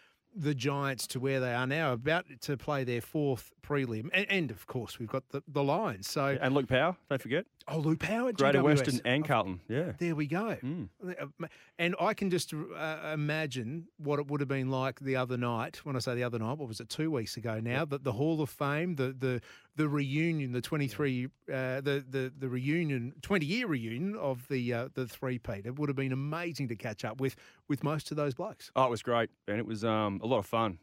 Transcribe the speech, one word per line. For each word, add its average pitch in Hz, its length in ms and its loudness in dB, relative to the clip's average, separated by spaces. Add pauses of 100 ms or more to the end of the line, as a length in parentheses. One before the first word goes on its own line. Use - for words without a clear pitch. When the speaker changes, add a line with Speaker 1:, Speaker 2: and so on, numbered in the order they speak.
(360)
Speaker 1:
the 151 180 0
Giants 139 540 0
to - 100 -4
where 135 220 2
they 127 140 2
are 127 120 2
now, 147 260 2
about 143 320 2 (180)
to 143 140 -2
play 139 280 -2
their 120 160 0
fourth 139 520 0 (100)
prelim. 120 500 -2
And, 190 180 2
and 175 200 2
of 104 160 -12
course, - 320 -6
we've 113 100 -4
got 131 220 -2
the, 143 180 -6
the 143 140 0
Lions. 139 460 0
So 139 320 0
Speaker 2:
And 135 140 4
Luke 139 140 4
Power, 151 280 4 (120)
don't 135 120 0
forget. 147 260 -2 (200)
Speaker 1:
Oh, 156 120 -2
Luke 156 200 4
Power 226 320 0
at 214 60 -6
Speaker 2:
Greater 139 220 6
Speaker 1:
G 131 40 6
W 151 100 8
S. 147 140 8
Speaker 2:
Western 123 180 2
and 131 200 4
Speaker 1:
Of 156 40 -2
Speaker 2:
Carlton, 95 400 2
yeah. 147 300 -2
Speaker 1:
There 170 160 0
we 151 120 0
go. 180 360 -2
Speaker 2:
Mm. 139 260 -4 (920)
Speaker 1:
And 175 220 2
I 202 140 2
can 196 160 0
just, 170 240 0
uh, 156 580 -6
imagine 147 760 -2 (120)
what 147 200 0
it 147 100 -2
would 143 120 -2
have 139 80 0
been 131 220 0
like 131 300 0
the 135 160 0
other 127 200 0
night. 120 480 0
When 139 120 -4
I - 40 0
say 123 140 -2
the 123 100 0
other 120 140 -2
night, 113 200 -2
what 143 100 -6
was 113 120 -10
it, 117 80 -12
two 160 220 -2
weeks 123 260 -2
ago 110 240 -2
now? 120 200 0
Speaker 2:
Yep. 156 100 -2
Speaker 1:
The, 139 80 -2
the 131 140 0
Hall 151 300 2
of 139 80 -2
Fame, 151 460 -2
the, 135 220 0
the, 127 220 0 (360)
the 151 120 2
reunion, 143 640 0
the 123 80 0
twenty-three, 135 640 0 (260)
uh, 131 280 -2
the, 139 280 0
the, 131 280 -2
the 135 120 -4
reunion, 131 720 0
twenty-year 196 440 2
reunion 143 500 -2
of 131 320 -2
the, 123 260 0
uh, 120 200 -2
the 127 120 -2
three-peat. 117 600 -6
It 127 120 -6
would 147 100 0
have 139 80 0
been 135 160 0
amazing 147 560 -2
to 117 80 -4
catch 107 280 -6
up 110 160 -6
with, 135 160 0 (320)
with 143 160 0
most 147 260 0
of 151 60 -4
those 147 180 0
blokes. - 420 -8
Speaker 2:
Oh, 131 80 8
it 127 60 6
was 113 120 -2
great, 117 280 2 (180)
and 104 100 0
it 117 80 -2
was, 107 180 -4
um, 110 380 2
a 110 40 -4
lot 123 120 4
of 98 80 0
fun, 110 360 0